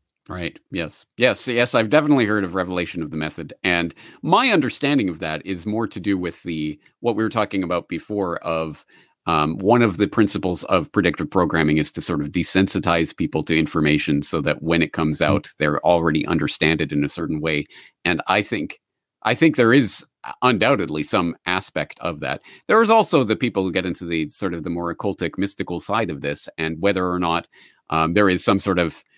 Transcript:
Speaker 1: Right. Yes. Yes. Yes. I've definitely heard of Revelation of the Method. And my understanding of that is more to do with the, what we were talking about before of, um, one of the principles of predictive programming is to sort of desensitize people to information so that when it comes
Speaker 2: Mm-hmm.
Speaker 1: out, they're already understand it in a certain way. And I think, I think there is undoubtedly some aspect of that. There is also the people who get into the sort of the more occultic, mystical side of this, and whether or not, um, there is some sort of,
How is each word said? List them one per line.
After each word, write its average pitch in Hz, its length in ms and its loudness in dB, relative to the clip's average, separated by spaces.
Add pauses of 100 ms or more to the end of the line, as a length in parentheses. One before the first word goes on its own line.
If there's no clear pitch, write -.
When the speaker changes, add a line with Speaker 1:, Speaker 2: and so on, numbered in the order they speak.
(300)
Speaker 1:
Right. 90 300 -8 (120)
Yes. 85 340 -6 (120)
Yes. 117 300 2
Yes. 120 280 0
I've 110 140 2
definitely 147 360 4
heard 104 180 0
of 85 120 -6
Revelation 90 460 -2
of 76 100 -6
the 78 60 -8
Method. 78 360 -8 (100)
And 85 300 0 (280)
my 214 280 4
understanding 139 600 2
of 80 100 -8
that 78 260 -4
is 90 200 -8
more 107 220 -2
to - 120 -12
do 98 180 0
with 87 260 -6
the, 78 360 -4 (200)
what 117 160 0
we 110 80 0
were 110 60 0
talking 104 340 -2
about 87 240 -2
before 87 520 -4
of, 80 460 -6 (420)
um, 78 320 0
one 110 240 4
of 98 140 2
the 101 100 2
principles 92 580 0
of 85 260 0
predictive 85 380 0
programming 80 480 2
is 76 140 0
to 82 100 -8
sort 76 200 -2
of 73 100 -6
desensitize 85 840 0
people 78 280 -2
to 80 140 0
information 76 640 2
so 80 180 -2
that 71 220 -2
when 82 180 2
it 76 120 -2
comes 78 260 -2
Speaker 2:
Mm-hmm. 76 140 4
Speaker 1:
out, 76 160 -2 (100)
they're 76 260 0
already 82 420 2
understand 80 540 0
it 73 100 -4
in 73 120 0
a 71 60 -2
certain 78 300 -6
way. 76 260 -2 (400)
And 87 220 0
I 98 140 2
think, - 380 -8 (440)
I 113 120 0
think 160 200 4
there 117 180 6
is 127 320 2 (380)
undoubtedly 101 600 2
some 87 320 0 (100)
aspect 87 540 -4
of 82 220 -6
that. 71 200 -6 (260)
There 214 140 6
is 214 80 2
also 202 340 4
the 107 120 0
people 104 280 0
who 92 80 -2
get 92 140 -2
into 90 200 -6
the 82 220 -2
sort 90 260 -6
of 82 100 -8
the 87 60 -6
more 85 260 -4
occultic, 90 420 -4
mystical 92 420 -4
side 104 300 -2
of 73 120 -8
this, 73 260 -6 (100)
and 80 220 -6
whether 92 280 0
or 90 120 -2
not, 85 280 -2 (420)
um, 80 240 0
there 101 160 4
is 92 140 2
some 98 160 4
sort 92 200 0
of, 85 240 -2 (140)